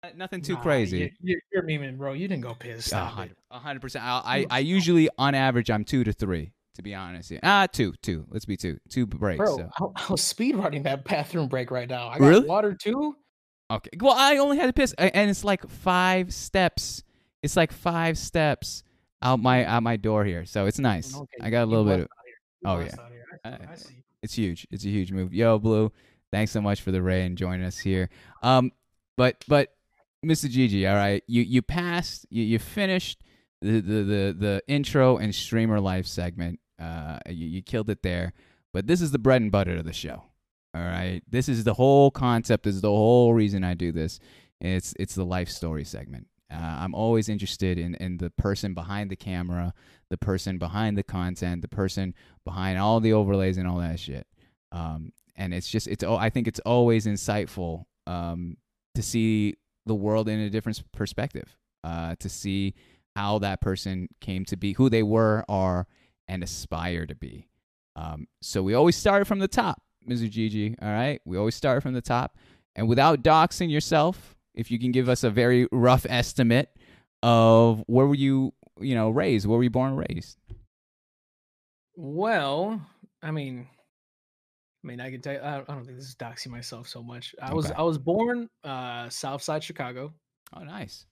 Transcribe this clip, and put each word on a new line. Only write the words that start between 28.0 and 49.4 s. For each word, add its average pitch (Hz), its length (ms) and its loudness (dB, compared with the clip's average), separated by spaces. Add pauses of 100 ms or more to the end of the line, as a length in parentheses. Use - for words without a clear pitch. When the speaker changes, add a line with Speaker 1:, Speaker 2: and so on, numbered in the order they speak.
Speaker 1:
Um, 127 280 4 (460)
but, 127 300 2
but, 143 240 4 (520)
Mister 156 240 2
Gigi, 113 400 4
all 98 80 4
right, 101 320 2
you, 120 160 2
you 123 180 2
passed, 175 720 -4
you, 113 120 -2
you 113 140 2
finished 190 640 -4 (400)
the, 107 180 0
the, 98 140 -2 (100)
the, 98 360 0
the 101 280 0
intro 135 500 4
and 104 180 -2
streamer 113 440 0
life 92 280 -2
segment. 87 520 -6 (220)
Uh, 82 380 -10 (100)
you, 82 180 -8
you 90 140 -8
killed 110 300 -4
it - 100 -4
there. 87 320 -4 (400)
But 98 140 -2
this 175 140 4
is 151 100 0
the 135 80 0
bread 123 240 6
and 104 80 0
butter 92 240 2
of 82 100 -6
the 80 80 -8
show, 67 300 -10 (500)
all 82 80 -8
right? 87 480 -4
This 127 180 0
is 113 160 -2
the 110 120 2
whole 139 340 8
concept. 120 540 0
This 104 100 0
is 95 80 -4
the 104 80 2
whole 117 460 6
reason 101 280 2
I 90 120 0
do 87 160 -4
this. 80 280 -4 (400)
It's, 92 400 -4
it's 95 140 -6
the 95 120 -4
life 90 240 -4
story 78 360 -6
segment. 53 400 -14 (260)
Uh, 76 60 -14
I'm 82 380 -8
always 110 340 2
interested 95 480 -4
in, 85 180 -6
in 90 220 -8
the 87 140 -6
person 98 420 -2
behind 98 380 -8
the 95 40 -8
camera, 87 580 -6 (360)